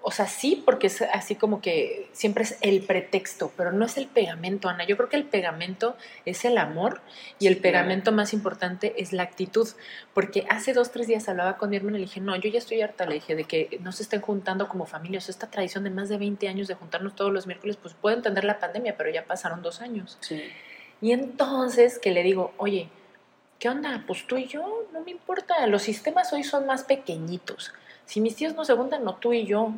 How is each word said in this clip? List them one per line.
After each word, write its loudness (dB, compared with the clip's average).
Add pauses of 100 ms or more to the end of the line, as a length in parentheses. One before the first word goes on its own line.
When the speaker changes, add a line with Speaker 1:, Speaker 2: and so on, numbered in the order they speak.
Speaker 1:
O 0
sea, 0
sí, 0
porque 4
es -2
así -2
como 0
que -2
siempre 0
es -6
el 4
pretexto, -2
pero 0
no 4
es -6
el -4
pegamento, 0
Ana. -4
Yo 2
creo 2
que 0
el 2
pegamento -2 (300)
es -6
el 6
amor 0 (380)
y 0
Speaker 2:
Sí, 10
Speaker 1:
el 8
Speaker 2:
claro. -8 (160)
Speaker 1:
pegamento 4
más 2
importante -2
es -4
la 0
actitud. 0 (460)
Porque 2
hace 2
dos, 4
tres -4
días 2
hablaba 0
con -2
mi 0
hermana -2
y -2
le -4
dije, -10
"No, -2
yo -2
ya 0
estoy 0
harta", -2
le -2
dije, -4
"de -4
que -2
no -8
se -8
estén -2
juntando -2
como -4
familia. -8
O -8
sea, -10
esta -10
tradición -4
de -2
más -4
de -2
veinte -2
años -4
de -4
juntarnos -8
todos 0
los -2
miércoles, -6
pues, -18
puedo 2
entender 0
la 2
pandemia, -4
pero 0
ya -2
pasaron -6
dos -6
años". -10
Speaker 2:
Sí. -8 (580)
Speaker 1:
Y 2
entonces 4
que 2
le 4
digo, 2
"Oye, -2 (680)
¿qué 0
onda? -4
Pues -6
tú -2
y -2
yo, -6
no -8
me -12
importa. 0
Los 6
sistemas 0
hoy -2
son 0
más 0
pequeñitos. -2 (340)
Si -4
mis 0
tíos -2
no -4
se 8
juntan, 0
no, -4
tú 0
y 2
yo. 2